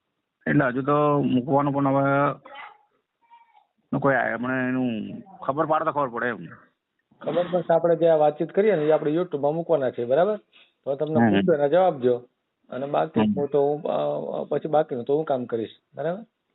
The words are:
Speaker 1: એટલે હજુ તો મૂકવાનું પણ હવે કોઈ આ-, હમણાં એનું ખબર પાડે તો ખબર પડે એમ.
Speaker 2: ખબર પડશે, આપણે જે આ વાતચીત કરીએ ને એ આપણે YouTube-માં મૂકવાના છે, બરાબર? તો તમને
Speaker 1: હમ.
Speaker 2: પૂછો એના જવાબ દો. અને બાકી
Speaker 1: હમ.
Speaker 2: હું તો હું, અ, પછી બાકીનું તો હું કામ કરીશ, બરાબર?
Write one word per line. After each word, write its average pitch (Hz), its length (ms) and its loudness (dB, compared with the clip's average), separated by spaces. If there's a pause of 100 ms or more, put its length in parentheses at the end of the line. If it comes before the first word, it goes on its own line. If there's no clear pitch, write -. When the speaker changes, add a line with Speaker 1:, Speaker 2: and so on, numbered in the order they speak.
(460)
Speaker 1:
એટલે 143 240 2
હજુ 131 120 -4
તો 147 400 2
મૂકવાનું 135 520 0
પણ 139 140 0
હવે 139 500 2 (1600)
કોઈ 139 140 2
આ-, 113 220 0
હમણાં 127 320 -4
એનું 120 540 -4 (200)
ખબર 151 240 -2
પાડે 156 180 0
તો 156 80 -2
ખબર 143 180 -2
પડે 117 180 -4
એમ. 90 200 -8 (720)
Speaker 2:
ખબર 165 300 -2
પડશે, 170 220 0
આપણે 165 240 4
જે 165 120 4
આ 160 80 6
વાતચીત 151 360 2
કરીએ 202 240 2
ને 151 60 0
એ 151 100 4
આપણે 143 180 2
YouTube-માં 156 440 -2
મૂકવાના 160 360 0
છે, 120 140 -6
બરાબર? 180 340 2 (460)
તો 139 120 -4
તમને 151 220 -2
Speaker 1:
હમ. 117 120 4
Speaker 2:
પૂછો 190 240 4
એના 143 140 2
જવાબ 170 320 2
દો. 123 280 0 (420)
અને 131 160 -8
બાકી 156 340 -2
Speaker 1:
હમ. 214 140 2
Speaker 2:
હું 143 140 -2
તો 147 140 0
હું, 147 280 -2
અ, 147 540 -4
પછી 151 240 -4
બાકીનું 147 360 -2
તો 143 120 0
હું 156 80 -2
કામ 127 220 -4
કરીશ, 113 300 -6 (180)
બરાબર? 165 280 -6 (320)